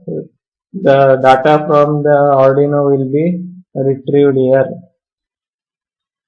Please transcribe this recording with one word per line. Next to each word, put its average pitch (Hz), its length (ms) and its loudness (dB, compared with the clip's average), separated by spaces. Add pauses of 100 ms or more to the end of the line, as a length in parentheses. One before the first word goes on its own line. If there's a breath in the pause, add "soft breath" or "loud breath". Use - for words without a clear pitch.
(720)
The 135 480 2
data 151 460 2
from 147 340 0
the 147 160 2 (160)
Arduino 143 560 2
will 135 220 -2
be 170 320 -4 (320)
retrieved 139 600 0
here. 131 340 0 (1600)